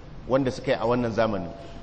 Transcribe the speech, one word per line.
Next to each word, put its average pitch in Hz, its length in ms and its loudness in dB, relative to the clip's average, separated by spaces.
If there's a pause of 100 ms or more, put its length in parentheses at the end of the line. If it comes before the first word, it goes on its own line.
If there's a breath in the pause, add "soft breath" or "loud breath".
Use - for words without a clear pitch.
(260)
wanda 127 240 2
suka - 220 -2
yi 82 80 2
a 110 60 0
wannan 120 260 2
zamanin. 98 380 2 (320 loud breath)